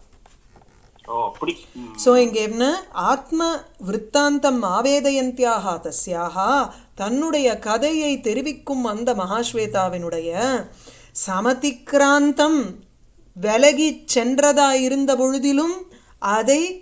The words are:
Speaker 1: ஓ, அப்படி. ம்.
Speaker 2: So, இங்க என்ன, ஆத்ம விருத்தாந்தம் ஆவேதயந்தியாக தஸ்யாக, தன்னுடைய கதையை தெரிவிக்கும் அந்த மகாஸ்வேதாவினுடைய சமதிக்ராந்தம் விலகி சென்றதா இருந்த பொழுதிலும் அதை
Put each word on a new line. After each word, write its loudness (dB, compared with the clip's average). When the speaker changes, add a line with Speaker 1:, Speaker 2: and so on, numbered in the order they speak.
Speaker 1:
ஓ, -2
அப்படி. -6
ம். -16
Speaker 2:
So, 4
இங்க 4
என்ன, -2
ஆத்ம -2
விருத்தாந்தம் 0
ஆவேதயந்தியாக 0
தஸ்யாக, -2
தன்னுடைய 0
கதையை 0
தெரிவிக்கும் -4
அந்த -2
மகாஸ்வேதாவினுடைய -4
சமதிக்ராந்தம் 2
விலகி 2
சென்றதா 4
இருந்த 2
பொழுதிலும் 0
அதை 0